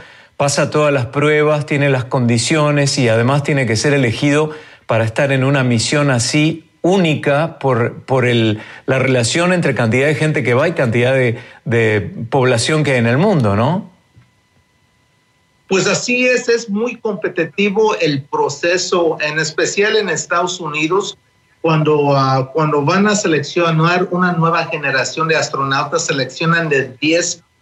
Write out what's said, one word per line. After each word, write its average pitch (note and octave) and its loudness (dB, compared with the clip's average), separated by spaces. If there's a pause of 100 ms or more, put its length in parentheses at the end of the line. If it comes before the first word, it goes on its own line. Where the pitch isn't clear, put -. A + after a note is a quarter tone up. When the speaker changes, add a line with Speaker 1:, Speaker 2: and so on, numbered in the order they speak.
(360)
Speaker 1:
pasa C#3+ 0
todas D3+ 2
las B2+ 0
pruebas, D3+ 2
tiene C#3+ 0
las B2+ 0
condiciones C#3 2
y B2+ 2
además B2 2
tiene C#3 0
que A2 0
ser C#3+ 2
elegido C#3+ 2 (360)
para A2+ 2
estar C3 0
en C3 2
una C#3 2
misión B2+ 2
así D3+ 0 (120)
única D#3+ 0
por, A#2+ 0
por C3 0
el, A2+ 2 (280)
la C3 0
relación C3 2
entre D#3 0
cantidad B2+ 2
de D#3 0
gente D#3 0
que A#2+ 0
va C#3+ 2
y F3+ 0
cantidad B2+ 0
de, B2 0 (260)
de A2+ 2 (280)
población B2+ 2
que C#3 0
hay B2 2
en A#2 2
el A#2+ 2
mundo, D3+ 2
¿no? D3 0 (1800)
Speaker 2:
Pues F#3+ 0
así B3 0
es, B3 2
es A#3 0
muy A3+ -4
competitivo G3+ -2
el D3 -2
proceso, F3 -2
en D3+ -4
especial G3+ -2
en G3 -2
Estados F3 -4
Unidos, D#3+ -4 (460)
cuando, D3+ 2
ah, C3+ 0
cuando D3+ 0
van F#3+ 2
a G#3+ 0
seleccionar E3+ 0
una F3+ 0
nueva E3 0
generación D#3 -4
de D#3+ 0
astronautas, C#3 -2
seleccionan E3 -2
de C#3+ -2
diez E3 -2 (200)